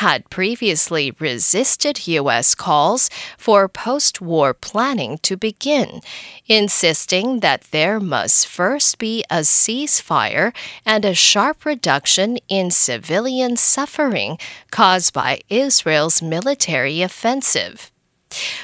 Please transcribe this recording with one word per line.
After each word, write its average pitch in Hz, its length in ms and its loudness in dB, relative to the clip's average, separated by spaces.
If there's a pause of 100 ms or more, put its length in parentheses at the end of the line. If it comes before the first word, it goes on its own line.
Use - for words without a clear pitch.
had - 260 0
previously 180 920 -2
resisted 175 880 0
U 147 200 0
S 120 280 2
calls 170 520 2 (300)
for 202 300 4
post-war 170 840 0
planning 202 680 -4
to - 180 -4
begin, 220 640 -2 (460)
insisting 202 920 2
that 147 300 0
there 185 300 0
must 139 480 0
first 233 500 0
be 226 320 -4
a 165 100 0
ceasefire 208 1120 0 (320)
and 220 200 2
a 190 100 2
sharp 233 500 2
reduction 214 760 0 (100)
in 190 240 0
civilian 240 840 0
suffering 214 840 0 (340)
caused 185 420 2
by 131 340 -2
Israel's 160 720 2
military 160 840 -2
offensive. 226 880 -2 (720)